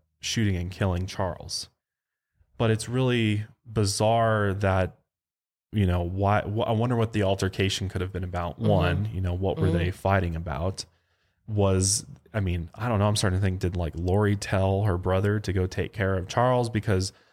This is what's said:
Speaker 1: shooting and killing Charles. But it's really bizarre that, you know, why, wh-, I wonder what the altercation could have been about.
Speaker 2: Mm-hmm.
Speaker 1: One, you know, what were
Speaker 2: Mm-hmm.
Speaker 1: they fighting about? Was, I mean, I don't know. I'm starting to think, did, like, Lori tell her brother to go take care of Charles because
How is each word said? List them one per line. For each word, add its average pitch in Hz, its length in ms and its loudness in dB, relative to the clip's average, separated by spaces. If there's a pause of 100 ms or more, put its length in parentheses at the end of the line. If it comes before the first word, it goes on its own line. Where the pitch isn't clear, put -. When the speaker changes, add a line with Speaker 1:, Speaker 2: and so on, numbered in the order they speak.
(200)
Speaker 1:
shooting 104 360 0
and 87 160 -6
killing 92 340 -2
Charles. - 640 -6 (880)
But 113 140 2
it's 110 180 -2
really 117 560 2 (220)
bizarre 110 880 2
that, 95 420 0 (760)
you 104 140 4
know, 87 160 2
why, 98 400 2
wh-, 104 260 -2
I 117 40 2
wonder 117 240 2
what 113 160 0
the 104 120 2
altercation 95 680 0
could 92 100 -4
have 92 120 -4
been 90 120 -6
about. 87 300 -6
Speaker 2:
Mm-hmm. 110 120 -4
Speaker 1:
One, 92 460 2
you 95 80 -4
know, 90 140 0
what 95 240 -2
were 98 80 2
Speaker 2:
Mm-hmm. 85 120 2
Speaker 1:
they 87 120 0
fighting 95 460 0
about? 82 480 -6 (640)
Was, 98 600 2 (260)
I 110 80 -2
mean, 87 340 -2
I 117 140 -6
don't 113 100 2
know. 104 80 4
I'm 104 100 2
starting 92 220 0
to 101 60 0
think, 92 160 -2
did, 90 160 -2
like, 85 200 -4
Lori 101 400 2
tell 98 480 0
her 95 120 0
brother 95 440 0
to 98 120 -4
go 92 140 0
take - 260 -6
care 95 240 -2
of 92 100 -4
Charles 123 440 0
because 101 420 0 (200)